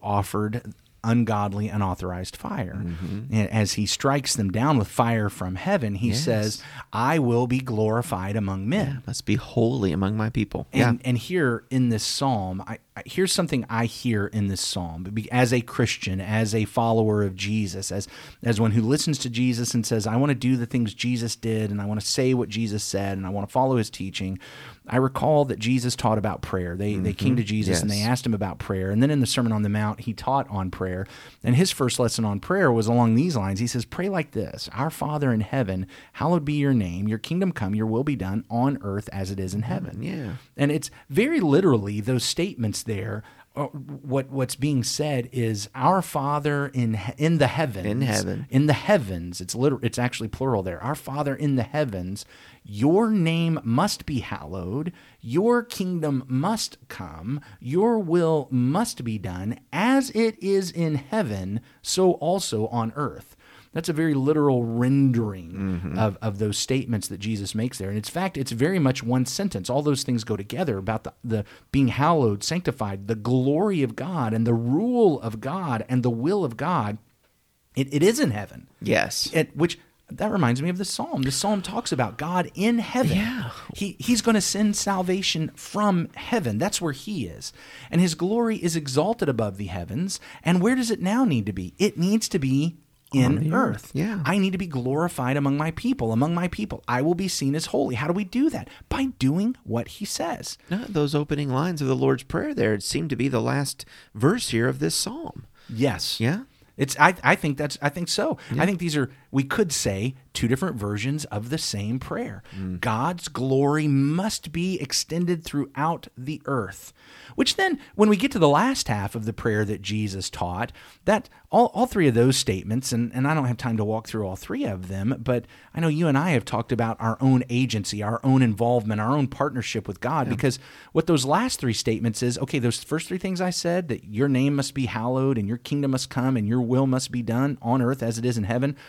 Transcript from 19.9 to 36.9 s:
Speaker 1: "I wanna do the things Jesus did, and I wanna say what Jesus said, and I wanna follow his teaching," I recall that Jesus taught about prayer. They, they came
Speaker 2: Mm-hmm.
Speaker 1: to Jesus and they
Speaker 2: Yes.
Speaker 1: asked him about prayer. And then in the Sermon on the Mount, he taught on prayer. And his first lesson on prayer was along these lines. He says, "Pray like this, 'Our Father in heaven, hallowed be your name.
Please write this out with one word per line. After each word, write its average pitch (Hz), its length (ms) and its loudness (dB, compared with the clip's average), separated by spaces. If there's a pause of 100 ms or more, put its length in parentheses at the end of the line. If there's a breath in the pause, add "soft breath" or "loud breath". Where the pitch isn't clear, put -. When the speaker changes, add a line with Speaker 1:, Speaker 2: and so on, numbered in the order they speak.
Speaker 1:
"I 113 100 0
wanna 139 180 4
do 127 220 2
the 120 80 -2
things 113 300 -2
Jesus 120 420 -2
did, 110 340 -2
and 101 120 -4
I - 20 -6
wanna 107 160 -2
say 131 320 2
what 120 160 2
Jesus 107 340 -2
said, 98 360 -2
and 95 80 -6
I 92 40 -4
wanna 101 160 -4
follow 131 300 2
his 110 140 2
teaching," 95 480 -6 (480 loud breath)
I 117 100 -2
recall 135 500 2
that - 120 -4
Jesus 120 380 0
taught 107 220 2
about 98 240 -4
prayer. 90 340 -4
They, 104 200 -2
they 92 180 0
came 98 160 0
Speaker 2:
Mm-hmm. 87 60 4
Speaker 1:
to 113 80 0
Jesus 101 380 0
and - 80 0
they 101 100 0
Speaker 2:
Yes. 107 80 0
Speaker 1:
asked 127 180 0
him 113 80 2
about 98 240 -4
prayer. 95 320 -2
And 110 120 4
then 143 80 4
in 147 100 2
the 117 60 4
Sermon 120 240 0
on 107 120 2
the 104 80 0
Mount, 107 300 -2
he 113 120 -6
taught 135 380 -2
on 95 200 -2
prayer. 92 360 -4 (360 loud breath)
And 123 140 4
his 175 160 6
first 127 260 0
lesson 117 280 2
on 101 120 0
prayer 180 320 2
was 113 160 4
along 117 280 6
these 156 200 4
lines. 98 260 0
He 120 60 0
says, 120 200 -2
"Pray 180 240 -4
like 170 220 -4
this, - 420 -6
'Our 143 160 -2
Father 143 420 0
in 110 80 4
heaven, 95 460 -2 (260 loud breath)
hallowed 160 320 0
be 147 80 -2
your 143 220 4
name. 98 340 0